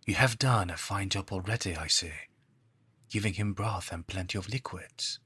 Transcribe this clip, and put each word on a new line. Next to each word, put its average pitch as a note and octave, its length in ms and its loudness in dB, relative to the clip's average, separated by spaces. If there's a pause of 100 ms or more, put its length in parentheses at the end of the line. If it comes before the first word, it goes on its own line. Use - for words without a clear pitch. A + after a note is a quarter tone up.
You G#2 100 2
have B2+ 220 6
done A2+ 320 4
a E2+ 60 -4
fine G2 320 -2
job F#2+ 240 -2
already, F#2+ 460 -2
I D#2+ 100 -4
see, E2 240 2 (960)
giving G#2 260 0
him G#2 180 0
broth G2+ 400 -2
and E2+ 120 -6
plenty F#2+ 320 -4
of F#2 120 -4
liquids. - 760 -6